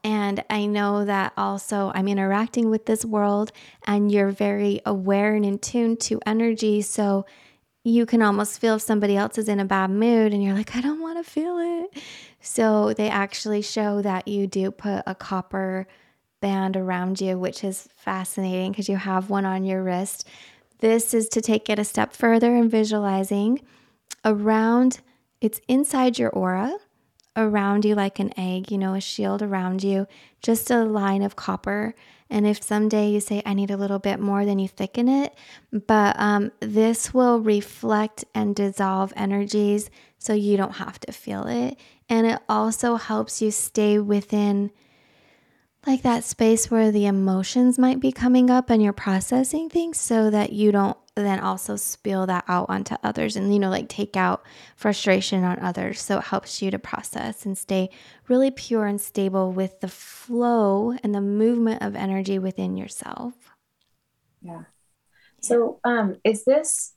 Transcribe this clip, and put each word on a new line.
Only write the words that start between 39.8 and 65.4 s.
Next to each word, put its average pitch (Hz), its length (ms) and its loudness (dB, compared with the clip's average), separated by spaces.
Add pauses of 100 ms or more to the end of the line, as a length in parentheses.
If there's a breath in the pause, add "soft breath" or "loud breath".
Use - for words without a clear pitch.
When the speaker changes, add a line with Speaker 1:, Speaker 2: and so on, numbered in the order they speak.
Speaker 1:
so - 160 -2
you 202 220 2
don't 196 180 -2
have - 260 -12
to - 120 -12
feel 196 340 -8
it. 240 320 -4 (300 soft breath)
And 226 180 4
it 226 220 0
also 220 480 0
helps 220 440 -4
you 214 100 2
stay 208 480 2
within, 202 720 0 (1160 soft breath)
like, 269 160 2
that 233 220 2
space 226 460 2
where 220 200 4
the 208 160 2
emotions 196 720 2
might 254 220 4
be 269 120 2
coming 247 380 4
up 254 180 4
and 220 140 6
you're 202 100 4
processing 262 800 -2
things 339 280 -2
so 220 300 2
that 208 240 0
you 208 200 4
don't 202 240 2 (180)
then 202 260 0
also 190 360 -4
spill 190 500 -4
that 180 220 -2
out 180 200 0
onto 190 340 -4
others 214 340 -2
and, 196 160 0
you 208 60 4
know, 190 120 0
like, - 180 -4
take 202 280 -6
out 185 280 0 (320 loud breath)
frustration 190 680 0
on 180 140 0
others. 185 420 -6
So - 180 -2
it - 60 -4
helps - 380 -6
you 190 80 -2
to 190 80 -6
process - 680 -10
and 190 140 -6
stay 185 320 -2 (380 loud breath)
really 262 220 4
pure 226 360 -2
and 202 140 -4
stable 190 520 -2
with 190 280 -4
the 185 80 -8
flow 233 1120 0
and 208 120 -2
the 202 60 -2
movement 220 600 2
of 202 140 -6
energy 190 420 -2
within 185 380 -4
yourself. - 580 -10 (1080)
Speaker 2:
Yeah. 175 100 -16
Speaker 1:
Yeah. 165 100 -16 (800 soft breath)